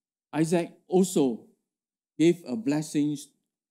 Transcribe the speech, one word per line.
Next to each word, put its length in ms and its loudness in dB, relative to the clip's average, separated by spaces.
Isaac 400 0
also 560 0
gave 280 2
a 100 -6
blessing 640 -2